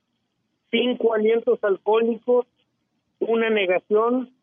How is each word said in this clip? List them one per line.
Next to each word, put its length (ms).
cinco 420
alientos 480
alcohólicos, 840
una 300
negación 920